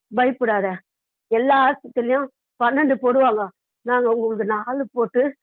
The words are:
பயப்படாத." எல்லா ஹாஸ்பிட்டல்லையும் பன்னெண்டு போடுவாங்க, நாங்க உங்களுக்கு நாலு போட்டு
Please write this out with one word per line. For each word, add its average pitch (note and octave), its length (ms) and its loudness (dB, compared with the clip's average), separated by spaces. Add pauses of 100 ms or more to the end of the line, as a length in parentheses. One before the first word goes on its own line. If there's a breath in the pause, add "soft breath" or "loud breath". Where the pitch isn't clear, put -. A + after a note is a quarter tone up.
(120)
பயப்படாத." A3+ 560 0 (640)
எல்லா C4 340 2
ஹாஸ்பிட்டல்லையும் C4 640 -2 (320)
பன்னெண்டு C4 440 2
போடுவாங்க, B3 400 2 (420)
நாங்க B3 300 0
உங்களுக்கு A3 400 -2
நாலு B3 380 -6
போட்டு B3 300 0 (200)